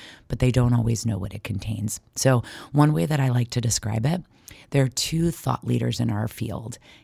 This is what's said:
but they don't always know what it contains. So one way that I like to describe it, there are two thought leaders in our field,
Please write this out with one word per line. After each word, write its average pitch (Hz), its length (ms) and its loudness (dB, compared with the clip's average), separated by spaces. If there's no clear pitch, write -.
but - 140 -6
they 127 100 4
don't 120 240 4
always 117 320 0
know 104 120 0
what 95 160 -8
it - 100 -12
contains. 104 560 -6
So 131 260 4
one 147 200 6
way 165 140 2
that 147 140 0
I 135 80 2
like 120 220 2
to 123 100 -2
describe 110 440 -2
it, 165 180 2
there 139 120 2
are 131 60 2
two 165 420 -2
thought - 360 -6
leaders 120 340 0
in 117 100 0
our 107 180 -2
field, - 500 -8